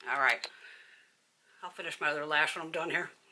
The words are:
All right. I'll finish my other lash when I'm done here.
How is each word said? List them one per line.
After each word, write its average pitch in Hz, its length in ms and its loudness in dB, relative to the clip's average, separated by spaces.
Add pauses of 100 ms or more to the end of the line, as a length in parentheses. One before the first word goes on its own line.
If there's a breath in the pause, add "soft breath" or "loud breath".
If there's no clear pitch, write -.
(120)
All 139 80 0
right. 123 280 4 (1160 loud breath)
I'll 180 80 -8
finish - 280 -8
my 151 100 2
other 147 160 -2
lash 151 300 4
when 165 100 -6
I'm 160 60 -10
done 165 180 -2
here. 170 200 -2 (220 loud breath)